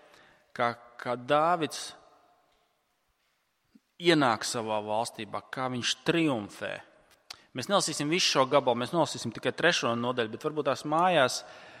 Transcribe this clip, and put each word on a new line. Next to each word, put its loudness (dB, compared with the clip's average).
kā, 0
kā -6
Dāvids 0
ienāk 4
savā -2
valstībā, -4
kā -6
viņš -4
triumfē. -2
Mēs -6
nelasīsim 0
visu 2
šo 6
gabalu, 2
mēs -6
nolasīsim 0
tikai -4
trešo 2
nodaļu, -2
bet -12
varbūt -4
tās -2
mājās 2